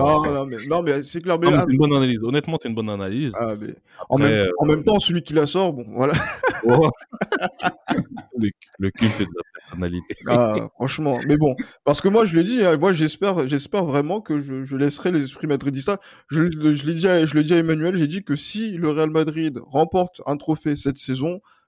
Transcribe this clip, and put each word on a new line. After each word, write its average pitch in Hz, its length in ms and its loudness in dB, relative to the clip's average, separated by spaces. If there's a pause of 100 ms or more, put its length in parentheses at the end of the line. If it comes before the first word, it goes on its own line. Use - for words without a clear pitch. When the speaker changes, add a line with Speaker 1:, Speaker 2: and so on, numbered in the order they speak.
Speaker 1:
voir 151 140 4
Speaker 2:
Non, 151 80 2
Speaker 1:
ça. 147 60 0
Speaker 2:
non, 139 160 -2
mais, 123 100 -10 (120)
non, 170 140 0
mais 147 200 0
c'est 165 180 -10
clair, 170 180 0
mais 170 80 0
Speaker 1:
Non, 143 60 8
mais 151 60 6
Speaker 2:
ah, - 80 4
Speaker 1:
c'est 139 60 2
une 135 60 4
bonne 147 140 4
analyse. 131 320 2
Honnêtement, 147 360 -2
c'est - 100 -6
une 113 40 -4
bonne 110 140 -4
analyse. 104 500 -4
Speaker 2:
ah, 110 220 -4
mais 107 140 -12 (340)
en 131 80 0
Speaker 1:
Après, 139 140 4
Speaker 2:
même, 110 160 4
Speaker 1:
euh, 92 120 0
Speaker 2:
en 143 60 2
même 151 200 2
temps, 208 160 4
celui 170 220 0
qui 147 120 -8
la 151 120 4
sort, 175 280 0
bon, 120 160 -10
voilà. 123 240 0
<laughs> - 500 -4
Speaker 1:
Ouais. - 240 6 (420)
<laughs> - 680 -4 (400)
Le, 107 140 0 (280)
le 95 120 -2
culte 110 300 0
de 101 60 -2
la 85 160 -10 (120)
personnalité. 87 640 -8 (120)
Speaker 2:
Ah, 113 460 2
franchement. 135 540 -4
Mais 151 80 6
bon, 147 180 2 (300)
parce 143 160 2
que 190 80 2
moi, 220 160 6
je 170 100 0
l'ai 165 100 4
dit, 233 200 0
hein, 170 140 4
moi, 185 140 4
j'espère, 160 540 0
j'espère 147 380 -2
vraiment 151 360 -2
que 156 180 -4
je, 135 260 -8
je 135 120 -8
laisserai 143 360 0
l'esprit 143 340 -4
madridista. 143 540 -4 (280)
Je, 165 220 0 (220)
je 143 140 -4
l'ai 165 80 -2
dit 165 120 0
à, 175 200 4
je 147 80 -4
l'ai 151 100 4
dit 160 100 2
à 170 40 6
Emmanuel, 160 380 0
j'ai 156 120 2
dit 190 160 -8
que 143 100 -2
si 214 380 -6
le 165 180 -2
Real 156 200 0
Madrid 156 560 -2
remporte 180 600 0
un 143 100 -2
trophée 151 380 -2
cette 139 220 -2
saison, 143 440 -6 (280)